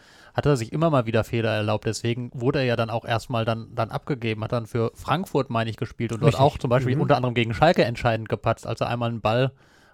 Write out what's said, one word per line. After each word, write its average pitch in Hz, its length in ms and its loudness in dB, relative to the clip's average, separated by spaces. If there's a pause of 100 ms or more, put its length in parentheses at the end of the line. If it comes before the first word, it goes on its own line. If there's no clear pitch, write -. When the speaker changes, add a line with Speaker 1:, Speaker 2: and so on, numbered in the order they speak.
(360)
Speaker 1:
hat - 100 -2
er 143 100 6
sich 113 160 -4
immer 160 200 2
mal 127 160 2
wieder 113 160 2
Fehler 110 260 -2
erlaubt. 107 360 0
Deswegen 120 460 -4
wurde 135 280 0
er 131 60 0
ja 120 100 2
dann 113 160 -2
auch 113 140 -4
erstmal 113 380 -2
dann, 113 300 -4
dann 117 160 -2
abgegeben, 113 540 -4
hat 113 80 -6
dann 117 160 -2
für 117 260 0
Frankfurt, 147 560 -2
meine 113 220 -2
ich, 107 60 -12
gespielt 113 340 -6
und 113 100 -4
dort 117 120 6
Speaker 2:
Richtig. 135 120 4
Speaker 1:
auch - 140 2
zum 135 100 -2
Beispiel 127 260 2
Speaker 2:
Mhm. 139 60 0
Speaker 1:
unter 135 140 4
anderem 123 180 0
gegen 113 220 0
Schalke 165 300 4
entscheidend 113 440 -2
gepatzt, - 380 -2
als 117 140 -6
er 123 80 -2
einmal 120 200 -2
einen 117 120 -6
Ball 123 300 2 (420)